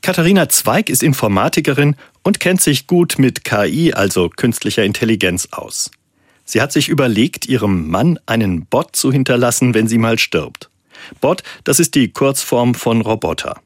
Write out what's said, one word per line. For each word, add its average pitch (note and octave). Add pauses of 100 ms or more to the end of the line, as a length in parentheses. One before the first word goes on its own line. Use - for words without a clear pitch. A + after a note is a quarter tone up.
(120)
Katharina F3
Zweig D#3+
ist -
Informatikerin C#3+ (260)
und G3+
kennt F#3
sich C#3
gut F3
mit B2+
K G#2
I, C3
also F#2
künstlicher A2
Intelligenz, G2
aus. - (540)
Sie -
hat D3
sich D3
überlegt, B2+
ihrem G2
Mann C3
einen G2+
Bot -
zu C3+
hinterlassen, B2+
wenn A2
sie A2+
mal A2+
stirbt. - (520)
Bot, D#3+ (200)
das C3+
ist E3
die B2+
Kurzform B2
von A2+
Roboter. G#2+